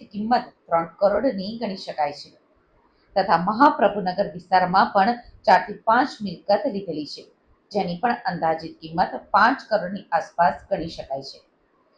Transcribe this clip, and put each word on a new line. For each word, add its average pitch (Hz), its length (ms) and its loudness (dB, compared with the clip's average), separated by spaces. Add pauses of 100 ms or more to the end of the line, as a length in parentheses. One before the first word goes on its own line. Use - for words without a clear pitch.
(120)
કિંમત 220 300 0
ત્રણ - 440 -4
કરોડની 208 760 0
ગણી 190 140 -6
શકાય 151 360 -4
છે. - 180 -18 (840)
તથા 185 220 4
મહાપ્રભુનગર 202 960 2
વિસ્તારમાં 185 600 2
પણ 208 220 2 (300)
ચારથી 196 280 4
પાંચ 254 360 0 (140)
મિલકત 202 440 -2
લીધેલી 180 380 -6
છે, - 200 -16 (460)
જેની 175 300 -4
પણ 240 120 0
અંદાજિત 165 580 -4 (100)
કિંમત 165 400 -4 (100)
પાંચ 220 260 4 (120)
કરોડની 190 300 -2 (120)
આસપાસ 170 420 0 (180)
ગણી 170 160 -4
શકાય 139 340 -10
છે. - 200 -18 (560)